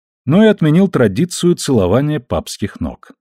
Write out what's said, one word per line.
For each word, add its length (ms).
но 180
и 40
отменил 400
традицию 680
целования 640
папских 600
ног. 420